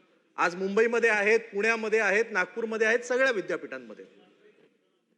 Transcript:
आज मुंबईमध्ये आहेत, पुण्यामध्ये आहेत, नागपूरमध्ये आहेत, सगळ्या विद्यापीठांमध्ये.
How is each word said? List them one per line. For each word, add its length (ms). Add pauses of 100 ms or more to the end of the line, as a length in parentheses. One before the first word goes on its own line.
(360)
आज 200
मुंबईमध्ये 540
आहेत, 300
पुण्यामध्ये 600
आहेत, 300
नागपूरमध्ये 560
आहेत, 120
सगळ्या 340
विद्यापीठांमध्ये. 720 (1120)